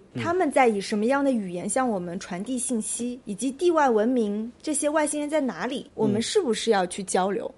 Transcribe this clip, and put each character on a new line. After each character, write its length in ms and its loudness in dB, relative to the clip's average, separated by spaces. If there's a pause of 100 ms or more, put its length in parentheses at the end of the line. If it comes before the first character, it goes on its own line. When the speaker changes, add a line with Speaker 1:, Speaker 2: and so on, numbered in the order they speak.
(140)
Speaker 1:
他 200 -2
们 180 2
在 160 6
以 140 2
什 160 -4
么 80 2
样 180 2
的 80 4
语 200 -2
言 180 -6
向 200 0
我 80 0
们 220 -6
传 240 -8
递 160 -4
信 220 -2
息， 420 -6
以 100 -8
及 160 -4
地 220 2
外 180 4
文 160 4
明 460 0 (100)
这 120 -4
些 160 0
外 180 2
星 140 -4
人 80 -4
在 100 0
哪 260 -2
里， 220 -6
Speaker 2:
嗯。 80 -20
Speaker 1:
我 100 0
们 160 2
是 200 0
不 120 0
是 180 2
要 140 4
去 180 -6
交 280 0
流？ 260 -4